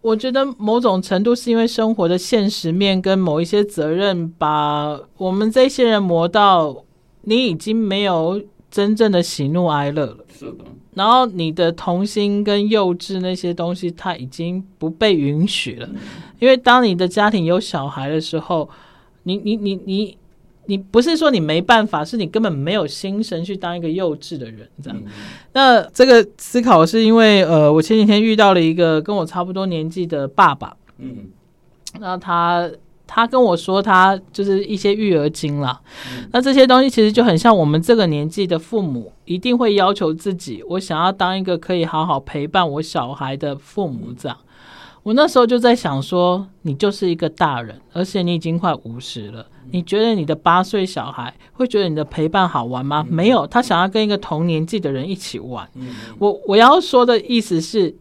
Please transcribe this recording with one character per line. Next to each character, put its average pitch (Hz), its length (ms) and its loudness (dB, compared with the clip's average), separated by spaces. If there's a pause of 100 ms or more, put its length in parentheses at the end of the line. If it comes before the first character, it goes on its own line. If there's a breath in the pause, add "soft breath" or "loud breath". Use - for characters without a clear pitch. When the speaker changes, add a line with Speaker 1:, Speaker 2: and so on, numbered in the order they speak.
Speaker 1:
我 220 120 0
觉 247 160 -4
得 269 140 0 (140)
某 214 200 0
种 202 220 2
程 190 220 -2
度 240 120 2
是 240 160 -4
因 226 60 2
为 226 100 2
生 226 280 -2
活 185 120 0
的 170 120 0
现 208 320 0
实 165 200 -6
面 190 300 0
跟 190 180 0
某 165 220 0
一 170 40 -2
些 208 200 0
责 160 260 -4
任， 180 460 -2
把 147 640 -2 (180)
我 185 140 -4
们 214 200 0
这 254 180 4
些 254 200 0
人 208 140 2
磨 170 260 0
到 175 560 2 (380)
你 233 240 0
已 175 80 -2
经 214 200 -4
没 202 280 -2
有 185 400 -2 (280)
真 208 240 2
正 214 160 4
的 175 120 2
喜 143 260 -4
怒 175 180 0
哀 143 240 0
乐 147 160 -2
了。 107 120 -14 (200)
Speaker 2:
是 135 80 -18
的。 - 180 -16 (300)
Speaker 1:
然 196 120 -2
后 254 200 4
你 170 260 -4
的 170 200 2
童 180 340 -2
心 208 360 -2
跟 208 260 0
幼 196 260 2
稚 185 260 -8
那 180 140 -4
些 180 180 -4
东 175 220 -4
西， 185 160 -6
它 170 260 -8
已 127 100 -12
经 175 360 -8 (160)
不 160 100 -6
被 196 260 0
允 151 320 0
许 - 280 -6
了。 - 180 -14
Speaker 2:
嗯。 - 60 -12 (400 loud breath)
Speaker 1:
因 247 100 4
为 262 80 6
当 247 280 4
你 190 100 2
的 180 140 0
家 208 220 2
庭 190 140 0
有 175 140 2
小 143 300 -6
孩 139 200 -8
的 156 120 -2
时 160 180 -8
候， 156 300 -4 (560 soft breath)
你， 185 120 -4
你， 214 200 -4
你， 196 280 -4
你， 190 320 -6 (500)
你 196 120 -4
不 220 240 2
是 330 140 0
说 311 140 2
你 233 80 2
没 156 220 0
办 220 260 4
法， 151 180 -4
是 233 120 -8
你 196 100 -2
根 220 160 -2
本 202 80 0
没 147 220 -4
有 190 140 -2
心 196 360 -6
神 175 220 -6
去 196 120 -8
当 175 200 -8
一 175 40 -8
个 165 100 -4
幼 170 260 -4
稚 147 220 -14
的 113 120 -12
人， 110 160 -20 (160)
这 - 60 -14
样。 208 160 -12
Speaker 2:
嗯。 - 60 -18 (420 loud breath)
Speaker 1:
那 254 380 6
这 254 160 6
个 233 200 8 (120)
思 - 240 -2
考 180 220 6
是 220 180 2
因 226 140 6
为， 208 280 6
呃， 151 260 4
我 156 120 4
前 220 140 2
几 214 80 4
天 208 180 4
遇 220 120 2
到 202 200 6
了 175 60 4
一 160 120 2
个 165 300 2
跟 208 120 -6
我 180 100 -2
差 180 200 -6
不 185 80 -10
多 190 140 -6
年 160 220 -6
纪 170 180 -6
的 147 200 -6
爸 151 280 4
爸。 - 200 -14 (240)
Speaker 2:
嗯。 123 280 -16 (720)
Speaker 1:
那 185 160 -6
他， 175 540 -2 (360)
他 233 200 0
跟 254 140 2
我 190 160 4
说 190 240 -2
他 190 380 4 (140)
就 202 100 -6
是 196 220 0
一 208 120 -4
些 202 180 0
育 208 200 0
儿 151 160 2
经 147 300 -6
啦。 127 200 -4 (320 loud breath)
Speaker 2:
嗯。 - 200 -14
Speaker 1:
那 247 80 2
这 269 140 0
些 269 120 8
东 254 160 6
西 269 60 2
其 233 140 2
实 214 100 4
就 240 100 4
很 196 160 4
像 226 180 6
我 165 80 2
们 156 160 2
这 233 140 4
个 208 120 4
年 147 220 -2
纪 190 180 -4
的 175 120 0
父 208 240 -4
母 120 300 -8 (120)
一 180 140 -6
定 247 180 0
会 226 180 2
要 196 200 4
求 160 180 -2
自 185 220 -6
己， 117 340 -12
我 185 100 -4
想 165 220 -6
要 185 100 2
当 190 260 -2
一 190 60 -4
个 185 140 -2
可 175 180 -6
以 170 100 0
好 160 200 -2
好 147 160 -2
陪 147 260 -8
伴 185 220 0
我 147 140 -6
小 139 320 -6
孩 135 220 -8
的 143 200 -8
父 180 320 -8
母 120 280 -10
这 - 120 -12
样。 117 120 -12
Speaker 2:
嗯。 - 20 -20 (600 loud breath)
Speaker 1:
我 214 100 0
那 294 120 4
时 269 120 2
候 240 80 6
就 247 100 0
在 240 180 4
想 139 280 -4
说， 180 420 0 (180)
你 147 120 -4
就 196 160 0
是 196 180 -4
一 170 60 0
个 165 140 -4
大 147 340 -2
人， - 180 -16 (120)
而 175 120 -4
且 185 180 -4
你 175 120 -2
已 165 60 -4
经 165 180 -4
快 170 240 -2
五 117 160 -14
十 107 320 -14
了， 104 160 -18 (160 soft breath)
Speaker 2:
嗯。 127 80 -20
Speaker 1:
你 175 120 -4
觉 202 200 -2
得 226 120 0
你 170 100 -2
的 156 100 -4
八 170 280 2
岁 190 220 -2
小 151 280 -8
孩 - 200 -12 (200 soft breath)
会 254 140 -4
觉 208 140 -2
得 185 80 -2
你 156 60 -4
的 151 100 -4
陪 156 240 -4
伴 185 200 0
好 127 160 -4
玩 123 200 -8
吗？ 151 240 -4
Speaker 2:
嗯。 165 60 -4
Speaker 1:
没 175 140 2
有， 226 180 2
他 240 160 0
想 196 180 0
要 190 80 0
跟 220 140 -2
一 214 60 0
个 202 100 -2
同 160 300 -4
年 160 180 -2
纪 208 140 -4
的 147 100 -4
人 139 180 -6
一 196 60 -6
起 - 240 -12
玩。 123 380 -14
Speaker 2:
嗯。 127 180 -14 (240 loud breath)
Speaker 1:
我， 202 260 0
我 202 120 2
要 285 240 8
说 247 260 2
的 233 140 2
意 233 200 0
思 175 200 -2
是 180 400 -2